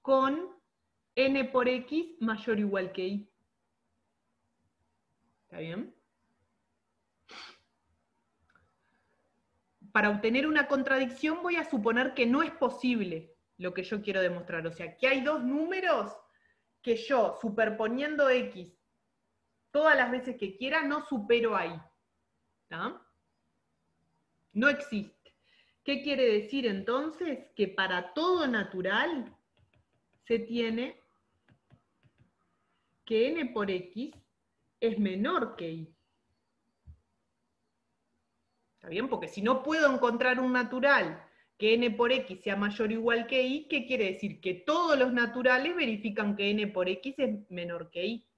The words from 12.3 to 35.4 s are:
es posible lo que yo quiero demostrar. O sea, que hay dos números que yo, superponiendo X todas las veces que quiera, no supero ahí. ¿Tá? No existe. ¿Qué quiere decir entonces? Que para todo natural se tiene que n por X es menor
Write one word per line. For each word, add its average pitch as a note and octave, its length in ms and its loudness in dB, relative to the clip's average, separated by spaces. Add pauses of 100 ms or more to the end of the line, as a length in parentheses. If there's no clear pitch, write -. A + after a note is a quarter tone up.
es D#4+ 100 -2
posible A3 840 -2 (220)
lo F3+ 160 -6
que F#3 100 -6
yo G#3 200 -6
quiero G3 180 0
demostrar. F3 460 -2
O E3 60 -6
sea, E3 240 -12
que B3+ 120 2
hay C4+ 140 2
dos D4 200 0
números D4+ 720 0 (680)
que A#3 140 0
yo, A3+ 440 2
superponiendo A#3 880 0
X G3+ 440 0 (1000)
todas D4+ 260 6
las B3 140 4
veces B3+ 260 -4
que F#3+ 200 -6
quiera, C#4+ 260 0
no C#4+ 240 -2
supero A3+ 500 2
ahí. E3+ 240 -4 (880)
¿Tá? G3 340 -8 (1500)
No A3+ 160 2
existe. A3 480 -4 (680)
¿Qué C#4 200 -2
quiere C#4 240 2
decir A3 400 2
entonces? B3+ 800 -4 (100)
Que G3+ 100 2
para F#3+ 460 -2
todo E4+ 340 2
natural A3+ 880 -2 (920)
se A#3 120 2
tiene A#3 640 -4 (2000)
que A3+ 220 4
n D#4 180 -2
por G#3 240 -2
X F#3+ 440 -6 (640)
es A3 180 0
menor G#3+ 580 0